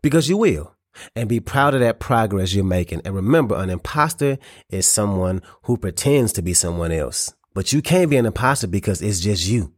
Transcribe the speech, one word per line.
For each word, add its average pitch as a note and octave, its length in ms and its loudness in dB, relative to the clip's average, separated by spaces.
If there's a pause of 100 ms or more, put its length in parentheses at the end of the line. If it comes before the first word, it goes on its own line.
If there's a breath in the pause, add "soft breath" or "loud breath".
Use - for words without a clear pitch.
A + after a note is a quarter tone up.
Because D3+ 280 2
you F#3+ 80 2
will. B2+ 400 0 (360 loud breath)
And A#2 140 -4
be A#2 140 0
proud C#3+ 320 0
of C3 80 2
that A#2 180 2
progress G2+ 540 0
you're G2 100 2
making. F2+ 400 -2
And G2 100 -8
remember, G#2+ 420 2
an F#2+ 140 -4
imposter C#3+ 680 -2 (320 loud breath)
is F#2 180 -2
someone F#2 540 0 (220 loud breath)
who A#2+ 120 0
pretends A#2+ 560 0
to - 100 -4
be F2 120 -2
someone E2+ 400 -2
else. D2 400 -4 (200)
But F#2+ 200 -2
you D3 80 2
can't E3+ 280 2
be D3 60 4
an A#2+ 100 4
imposter B2+ 420 0
because F#2+ 340 -2
it's G2 180 -2
just F2+ 260 0
you. G2+ 320 -2